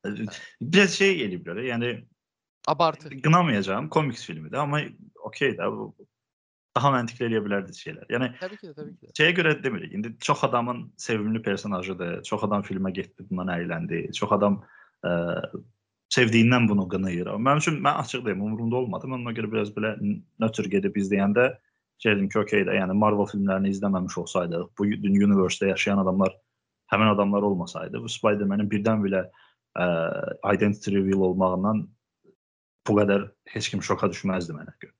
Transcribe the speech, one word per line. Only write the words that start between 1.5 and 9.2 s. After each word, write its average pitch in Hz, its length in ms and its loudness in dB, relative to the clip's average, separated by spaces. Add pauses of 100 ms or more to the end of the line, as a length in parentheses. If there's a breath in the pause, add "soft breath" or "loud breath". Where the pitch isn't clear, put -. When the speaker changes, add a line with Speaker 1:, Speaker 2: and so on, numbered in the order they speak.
Speaker 1:
yəni, 120 280 -2 (720)
Speaker 2:
Abartı. 156 440 2 (140)
Speaker 1:
qınamayacağım, 139 640 2
komiks 143 380 -2
filmidir, 78 300 -10
amma 147 240 -2 (440)
okey 117 320 -2
də, 92 160 -2
bu 107 220 -10 (840)
daha 135 160 4
məntiqli 120 380 -2
eləyə 110 160 2
bilərdi 98 260 -4
şeylər. - 380 -14
Yəni, 123 180 0 (140)
Speaker 2:
Təbii 190 180 -10
ki 190 60 -18
də, 151 80 -18
təbii 151 220 -16
ki - 100 -20
də. - 100 -20
Speaker 1:
şeyə 160 220 4